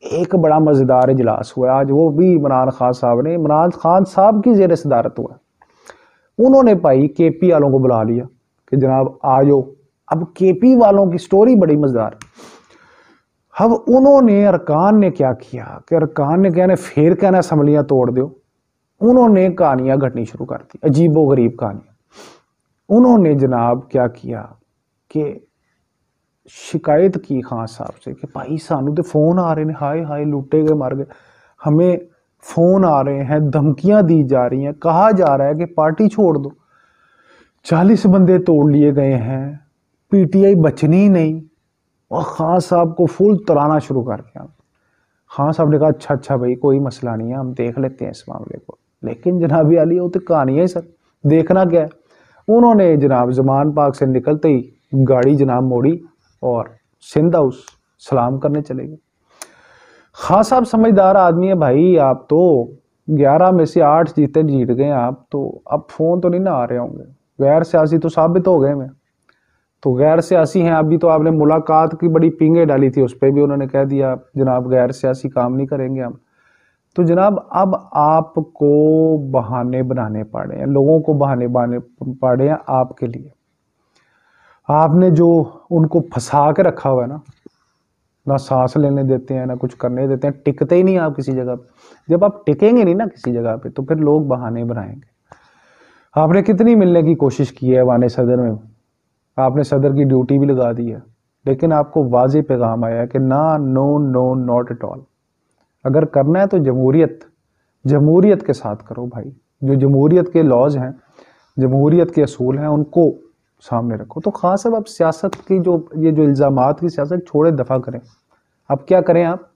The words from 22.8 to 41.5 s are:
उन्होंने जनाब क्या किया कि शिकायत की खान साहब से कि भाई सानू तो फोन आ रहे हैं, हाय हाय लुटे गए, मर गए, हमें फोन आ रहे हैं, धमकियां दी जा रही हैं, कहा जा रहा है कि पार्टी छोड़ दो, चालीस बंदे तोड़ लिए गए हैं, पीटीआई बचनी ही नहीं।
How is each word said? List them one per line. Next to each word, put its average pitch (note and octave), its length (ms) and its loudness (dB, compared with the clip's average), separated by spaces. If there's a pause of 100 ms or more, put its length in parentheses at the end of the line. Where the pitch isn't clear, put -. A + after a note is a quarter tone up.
उन्होंने A3 460 4
जनाब B2+ 560 0
क्या B2 160 0
किया A#2+ 340 -12 (680)
कि D3+ 340 -8 (1000)
शिकायत E3 680 -2
की C3+ 240 -8
खान A#2 240 -10
साहब - 280 -16 (120)
से C3 80 -14
कि C#3 220 -18
भाई C#3 220 -10
सानू D3 360 -6
तो E3 100 -4
फोन D#3+ 360 0
आ E3+ 140 -2
रहे D#3 120 -4
हैं, D#3 120 -6
हाय D3 240 -6
हाय D3 240 -8
लुटे D3 380 -2
गए, D#3 100 2
मर C3 220 -4
गए, C#3 100 -8 (580)
हमें F3 440 0 (320)
फोन F#3 460 0
आ D3 160 2
रहे C#3 220 -4
हैं, D3+ 260 -2
धमकियां D#3 540 0
दी D#3+ 200 2
जा B2+ 240 0
रही C3 160 -4
हैं, C#3+ 100 -6
कहा E3 380 2
जा F3 240 2
रहा C#3 120 0
है D3+ 80 -2
कि E3 100 -6
पार्टी D#3+ 420 -2
छोड़ F#3+ 300 0
दो, C#3 140 -8 (1120)
चालीस F#3+ 420 2
बंदे F#3 340 4
तोड़ D3+ 320 2
लिए D3 200 4
गए C#3 220 0
हैं, C3+ 540 -8 (440)
पीटीआई G3 440 4
बचनी D#3 420 2
ही G3+ 120 4
नहीं। D#3+ 340 0 (680)